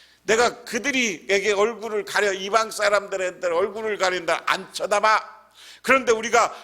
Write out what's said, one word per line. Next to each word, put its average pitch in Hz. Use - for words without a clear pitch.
내가 220
그들이에게 208
얼굴을 208
가려, 196
이방 202
사람들한테 190
얼굴을 202
가린다, 175
안 175
쳐다봐. 208
그런데 247
우리가 220